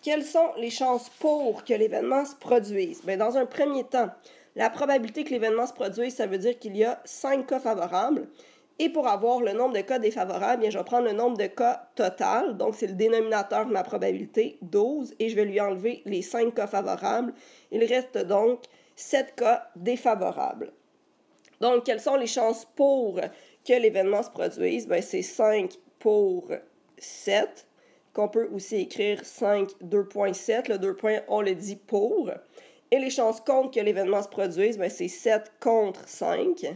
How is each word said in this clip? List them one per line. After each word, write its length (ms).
Quelles 240
sont 320
les 140
chances 380
pour 460
que 100
l'événement 500
se 120
produise ? 680
Ben, 160
dans 180
un 100
premier 360
temps, 280
la 160
probabilité 540
que 60
l'événement 360
se 60
produise, 420
ça 120
veut 120
dire 180
qu'il 200
y 80
a 200
cinq 440
cas 100
favorables. 720
Et 100
pour 200
avoir 320
le 140
nombre 200
de 60
cas 180
défavorables, 600
bien, 100
je 80
vais 60
prendre 220
le 60
nombre 240
de 100
cas 500
total, 600
donc 200
c'est 100
le 80
dénominateur 720
de 60
ma 100
probabilité, 800
douze, 560
et 100
je 60
vais 100
lui 160
enlever 440
les 180
cinq 320
cas 140
favorables. 680
Il 120
reste 340
donc 420
sept 400
cas 400
défavorables. 1000
Donc, 240
quelles 160
sont 160
les 100
chances 380
pour 460
que 80
l'événement 520
se 60
produise ? 580
Ben, 120
c'est 220
cinq 520
pour 500
sept, 720
qu'on 140
peut 260
aussi 260
écrire 460
cinq, 440
deux 240
points 280
sept. 340
Le 100
deux 200
points, 320
on 120
le 140
dit 220
pour. 560
Et 80
les 120
chances 300
contre 300
que 100
l'événement 440
se 40
produise, 480
ben, 140
c'est 160
sept 540
contre 480
cinq. 680